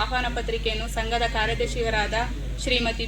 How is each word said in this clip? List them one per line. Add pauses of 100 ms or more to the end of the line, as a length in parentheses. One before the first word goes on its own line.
ಆಹ್ವಾನ (100)
ಪತ್ರಿಕೆಯನ್ನು
ಸಂಘದ (120)
ಕಾರ್ಯದರ್ಶಿಯರಾದ (460)
ಶ್ರೀಮತಿ